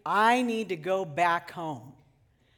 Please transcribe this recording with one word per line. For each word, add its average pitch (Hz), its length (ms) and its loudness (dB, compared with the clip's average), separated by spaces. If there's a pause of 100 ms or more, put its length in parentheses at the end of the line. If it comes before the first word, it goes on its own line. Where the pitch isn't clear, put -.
I 220 360 4
need 226 280 -2
to 180 80 -4
go 185 280 -2
back 170 460 0
home. 147 420 -10 (640)